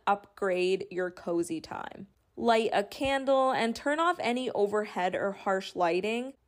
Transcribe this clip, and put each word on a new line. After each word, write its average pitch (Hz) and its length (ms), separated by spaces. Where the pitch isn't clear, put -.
upgrade 190 840
your 180 200
cozy 170 520
time. - 460
Light 226 380
a 302 100
candle 269 680
and 233 220
turn 294 240
off 339 220
any 247 300
overhead 202 640
or 196 180
harsh 190 420
lighting. 202 600